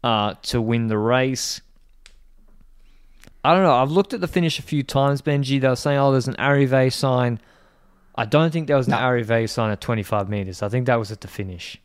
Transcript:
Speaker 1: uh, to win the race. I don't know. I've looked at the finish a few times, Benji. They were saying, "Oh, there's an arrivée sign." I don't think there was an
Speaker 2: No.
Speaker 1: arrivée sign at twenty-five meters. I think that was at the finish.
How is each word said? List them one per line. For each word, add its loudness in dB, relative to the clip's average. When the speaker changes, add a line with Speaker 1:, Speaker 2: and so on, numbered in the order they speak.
Speaker 1:
uh, 0
to -2
win 0
the 0
race. 0
I 4
don't 4
know. 6
I've 2
looked 0
at -4
the -4
finish 0
a -14
few -4
times, 0
Benji. 0
They 2
were 2
saying, -2
"Oh, 4
there's 2
an -6
arrivée 2
sign." -2
I -4
don't 2
think -4
there 2
was 0
an 0
Speaker 2:
No. 0
Speaker 1:
arrivée 0
sign -2
at -6
twenty-five -2
meters. -6
I -4
think -2
that 2
was -6
at -14
the -16
finish. -12